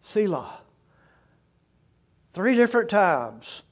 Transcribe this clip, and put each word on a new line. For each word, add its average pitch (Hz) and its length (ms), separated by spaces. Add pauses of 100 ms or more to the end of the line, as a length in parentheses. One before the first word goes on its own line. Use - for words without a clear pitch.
Selah. 185 580 (1700)
Three 226 220
different 233 340
times 135 720 (100)